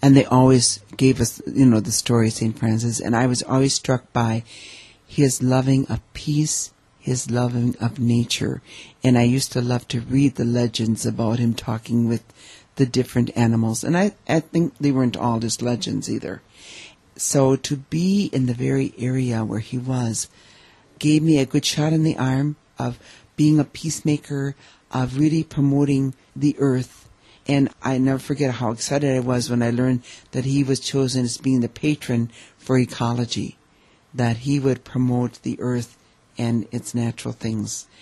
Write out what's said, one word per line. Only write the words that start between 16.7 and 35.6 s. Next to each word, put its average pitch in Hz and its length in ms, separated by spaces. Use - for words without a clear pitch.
So 135 400
to 139 220
be 180 540
in 131 140
the 123 80
very 135 460
area 123 440
where 107 160
he 120 200
was 123 500
gave 151 240
me 156 160
a 135 80
good 147 180
shot 151 280
in 156 100
the 160 140
arm 135 400
of 123 220
being 151 240
a 139 60
peacemaker, 147 920
of 127 260
really 156 260
promoting 139 680
the 139 240
earth. 127 500
And 139 220
I 131 160
never 131 220
forget 131 360
how 117 160
excited 139 440
I 127 60
was 123 280
when 120 140
I 117 80
learned 123 320
that 127 120
he 139 180
was 131 160
chosen 127 460
as 120 120
being 131 240
the 120 80
patron 123 600
for 131 180
ecology, 120 800
that 120 240
he 143 220
would 131 240
promote 123 580
the - 180
earth 123 380